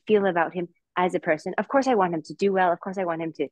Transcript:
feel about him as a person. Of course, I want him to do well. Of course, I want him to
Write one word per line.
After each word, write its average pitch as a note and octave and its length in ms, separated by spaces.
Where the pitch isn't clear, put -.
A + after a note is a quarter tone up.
feel G3+ 180
about E3+ 280
him F3 140
as F3+ 200
a E3 40
person. E3+ 380
Of G#3+ 80
course, C4 220
I B3 80
want F3+ 180
him D#3 80
to E3 120
do G3 180
well. F#3 200
Of F3 60
course, G3 200
I F#3+ 60
want E3 160
him D#3+ 120
to C#3+ 200